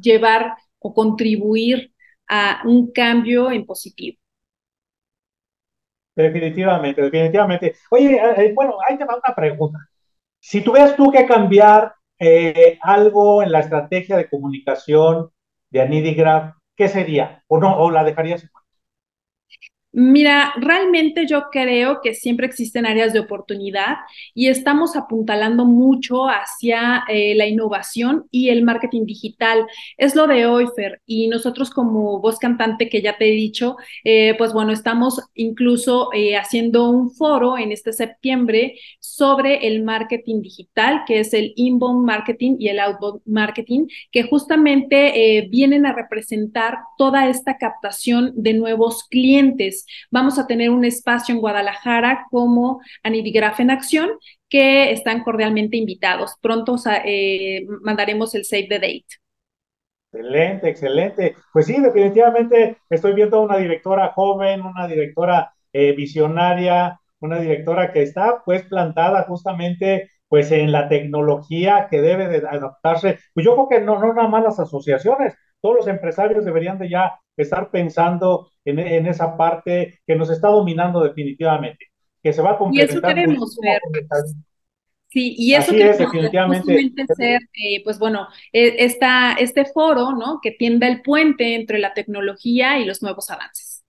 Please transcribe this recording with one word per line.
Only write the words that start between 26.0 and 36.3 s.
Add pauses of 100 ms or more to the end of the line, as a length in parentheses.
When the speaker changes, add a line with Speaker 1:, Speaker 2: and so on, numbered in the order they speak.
Speaker 1:
hacia,
eh,
la
innovación
y
el
marketing
digital. (280)
Es
lo
de
hoy,
Fer,
y
nosotros
como
Voz
Cantante,
que
ya
te
he
dicho, (260)
eh,
pues
bueno,
estamos (140)
incluso,
eh,